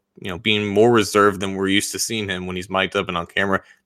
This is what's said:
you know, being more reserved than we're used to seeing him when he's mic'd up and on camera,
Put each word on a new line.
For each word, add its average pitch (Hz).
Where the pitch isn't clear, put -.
you 101
know, 87
being 104
more 104
reserved 104
than 98
we're 98
used 98
to 98
seeing 110
him 92
when 92
he's 90
mic'd 95
up 98
and 90
on 85
camera, 95